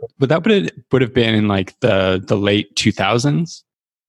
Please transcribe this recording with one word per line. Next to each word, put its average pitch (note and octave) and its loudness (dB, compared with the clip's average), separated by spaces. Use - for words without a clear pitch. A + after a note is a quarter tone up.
would C3 0
that E3 0
would G3+ 2
have, D#3+ -6
would C3 4
have A#2+ -4
been A2+ 2
in, G#2+ 2
like, G2 -2
the, F#2+ 2
the G#2+ 0
late G2+ 0
two - 0
thousands? B2 -2